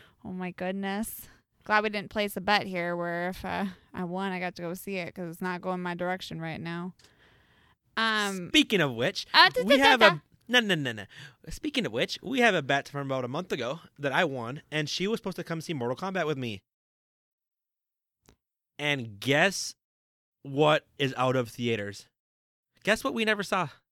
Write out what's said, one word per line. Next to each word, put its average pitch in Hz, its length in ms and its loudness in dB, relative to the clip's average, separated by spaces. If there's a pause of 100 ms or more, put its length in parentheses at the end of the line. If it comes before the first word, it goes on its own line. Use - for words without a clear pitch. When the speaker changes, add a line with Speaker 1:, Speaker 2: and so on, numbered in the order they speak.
(240)
Speaker 1:
Oh - 80 -10
my 185 180 -6
goodness. 196 760 -6 (360)
Glad 214 180 4
we 214 60 2
didn't 208 220 -8
place 208 260 -2
a 196 60 -6
bet 202 240 4
here 175 300 -2
where 175 340 -2
if, 185 160 -10
uh, 185 200 -2 (280)
I 180 100 -6
won, 185 280 -4
I 180 80 -4
got 180 160 -6
to 175 60 -12
go 170 120 -6
see 196 220 -8
it 175 180 -6
'cause 175 180 -8
it's 170 80 -12
not 180 220 -4
going 185 180 -4
my 180 140 -6
direction 175 460 -6
right 160 200 -8
now. 170 340 -8 (1040)
Um, 208 520 0
Speaker 2:
Speaking 226 340 4
of 139 120 2
which, 131 380 -2
Speaker 1:
uh, 339 160 10
da, 508 140 0
Speaker 2:
we 240 160 6
Speaker 1:
da, 269 60 4
da, - 60 10
Speaker 2:
have 247 100 6
Speaker 1:
da. 220 80 10
Speaker 2:
a, 151 140 2 (260)
no, 247 120 4
no, 202 140 2
no, 139 180 -2
no. 104 120 -10 (440)
Speaking 269 380 -2
of 107 60 -4
which, 139 300 -2
we 254 180 -2
have 233 140 6
a 160 80 2
bet 139 260 0
from 143 180 -6
about 131 180 -2
a 120 40 -4
month 160 240 -6
ago 143 280 -4 (180)
that 143 140 -2
I 165 140 4
won, 131 340 -6 (100)
and 151 180 -2
she - 180 -2
was 214 120 -2
supposed 185 180 -8
to 175 80 -8
come 165 180 -6
see 175 100 -6
Mortal 127 240 -2
Kombat 185 300 -4
with 151 120 -2
me. 113 220 -6 (2250)
And 131 420 -2
guess 147 540 0 (680)
what 147 440 4 (120)
is 135 180 0
out 127 200 2
of 120 120 0
theaters? 107 580 -4 (800)
Guess 214 180 2
what 269 120 -2
we 226 100 0
never 208 180 2
saw? 185 260 -2 (240)